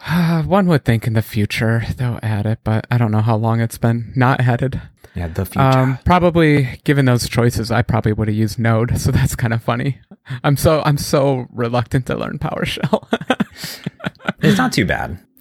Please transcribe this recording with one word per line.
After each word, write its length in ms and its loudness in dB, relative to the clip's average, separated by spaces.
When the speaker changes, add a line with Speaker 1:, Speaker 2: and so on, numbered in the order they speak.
Speaker 1:
<sighs> 400 0
One 220 2
would 160 2
think 240 0
in 60 0
the 80 2
future 600 -2
they'll 260 -4
add 240 -2
it, 200 -2
but 260 0
I 60 0
don't 140 2
know 100 2
how 160 2
long 240 0
it's 160 -4
been 360 -2
not 280 2
added. 400 0
Speaker 2:
Yeah, 140 -4
the 160 -4
future. 160 -4
Speaker 1:
Um, 420 2
probably, 800 2
given 220 2
those 240 2
choices, 420 0
I 100 2
probably 300 0
would 160 -2
have 80 -2
used 240 -2
Node, 400 0
so 120 -2
that's 260 0
kinda 200 -2
funny. 420 -4
I'm 140 2
so, 280 2
I'm 120 2
so 560 0
reluctant 540 -2
to 100 -2
learn 200 -6
PowerShell. 720 -4
<laughs> 360 -2
Speaker 2:
It's 160 4
not 140 0
too 140 0
bad. 320 -4